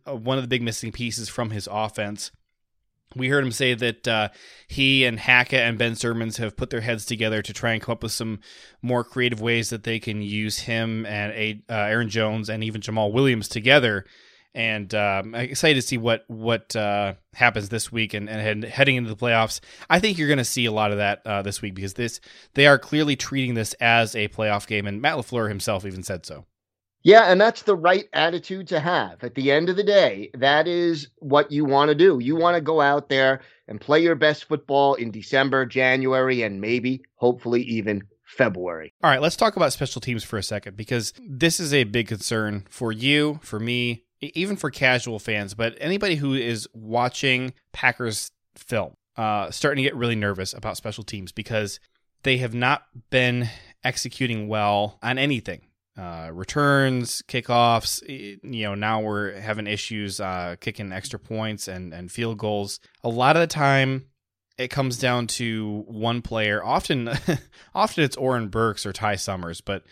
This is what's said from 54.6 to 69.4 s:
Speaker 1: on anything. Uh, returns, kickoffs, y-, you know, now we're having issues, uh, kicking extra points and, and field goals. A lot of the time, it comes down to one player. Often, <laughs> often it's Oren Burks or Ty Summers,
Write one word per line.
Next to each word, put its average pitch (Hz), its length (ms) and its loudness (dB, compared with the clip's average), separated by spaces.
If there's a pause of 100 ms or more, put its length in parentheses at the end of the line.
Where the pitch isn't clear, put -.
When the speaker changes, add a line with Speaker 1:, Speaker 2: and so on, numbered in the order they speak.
Speaker 1:
on 120 160 -2
anything. 131 440 -2 (360)
Uh, 85 340 -12
returns, 131 960 0
kickoffs, 120 800 2
y-, 101 300 -12 (120)
you 117 140 -6
know, 101 100 -4
now 107 280 -2
we're 104 360 -4
having 107 300 -6
issues, 104 540 -6
uh, 90 400 -6
kicking 104 320 -8
extra 95 260 -10
points 110 480 -8
and, 92 260 -10
and 87 160 -12
field 113 280 -4
goals. 101 420 -4 (240)
A 120 60 -2
lot 123 260 4
of 165 60 4
the 165 60 2
time, 135 580 2 (520)
it 127 120 -4
comes 131 280 -2
down 123 300 0
to 110 600 -4
one 117 340 -2
player. 107 420 0
Often, 127 460 0 (320)
<laughs> - 340 -18
often 190 300 2
it's 131 100 -2
Oren 127 320 0
Burks 110 380 -2
or 101 80 -8
Ty 104 240 -2
Summers, 90 420 -6